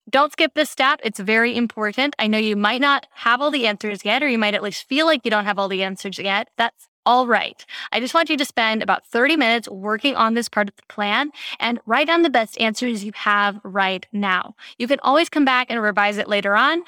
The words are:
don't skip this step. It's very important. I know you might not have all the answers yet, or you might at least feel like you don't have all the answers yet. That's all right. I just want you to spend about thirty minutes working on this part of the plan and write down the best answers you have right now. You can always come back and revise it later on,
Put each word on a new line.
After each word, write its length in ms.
don't 220
skip 220
this 160
step. 340
It's 160
very 340
important. 640
I 100
know 100
you 180
might 260
not 300
have 300
all 100
the 160
answers 380
yet, 180
or 60
you 80
might 180
at 80
least 240
feel 180
like 200
you 60
don't 140
have 140
all 80
the 160
answers 340
yet. 300
That's 300
all 220
right. 400
I 80
just 140
want 160
you 80
to 80
spend 380
about 240
thirty 280
minutes 320
working 480
on 200
this 120
part 220
of 60
the 120
plan 440
and 280
write 180
down 160
the 80
best 320
answers 420
you 120
have 480
right 500
now. 400
You 100
can 140
always 260
come 160
back 280
and 100
revise 380
it 80
later 280
on, 320